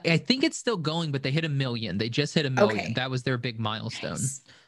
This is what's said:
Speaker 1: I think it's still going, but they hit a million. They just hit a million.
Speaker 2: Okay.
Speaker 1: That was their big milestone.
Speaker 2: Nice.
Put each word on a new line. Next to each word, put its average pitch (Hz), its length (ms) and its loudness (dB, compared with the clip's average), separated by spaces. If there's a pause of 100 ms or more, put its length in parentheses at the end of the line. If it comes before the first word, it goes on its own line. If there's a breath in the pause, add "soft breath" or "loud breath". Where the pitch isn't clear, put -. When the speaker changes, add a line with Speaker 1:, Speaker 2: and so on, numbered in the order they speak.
Speaker 1:
I 165 120 6
think 262 260 2
it's 320 120 2
still 233 200 -2
going, 156 360 -2
but 139 100 -2
they 135 100 -2
hit 165 120 2
a 160 40 -2
million. 120 500 -2
They 110 100 0
just 143 260 0
hit 170 120 2
a 131 40 0
million. 131 340 4
Speaker 2:
Okay. 117 100 -4
Speaker 1:
That 131 160 -2
was 127 140 -2
their 131 120 2
big 120 220 -4
milestone. 110 540 -4
Speaker 2:
Nice. - 300 -4 (260 soft breath)